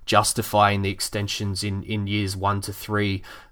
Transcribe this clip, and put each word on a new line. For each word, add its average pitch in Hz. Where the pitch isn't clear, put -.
justifying 104
the 98
extensions 101
in, 98
in 104
years 101
one 98
to 98
three, 101